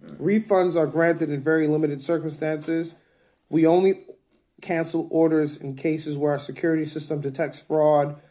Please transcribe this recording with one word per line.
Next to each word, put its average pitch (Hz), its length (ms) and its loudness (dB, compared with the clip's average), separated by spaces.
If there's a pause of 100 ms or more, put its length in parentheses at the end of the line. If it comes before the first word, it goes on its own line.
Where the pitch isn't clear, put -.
(200)
Refunds 185 560 2
are 160 100 4
granted 160 440 0
in 139 100 -4
very 156 260 2
limited 151 360 0
circumstances. 160 960 -4 (520)
We 160 180 4
only 185 340 4 (600)
cancel 165 500 -4
orders 156 460 2
in 135 200 -10
cases 156 420 -4
where 147 140 0
our 143 60 -2
security 160 460 -2
system 151 380 -6
detects 139 400 -6
fraud 151 540 2 (140)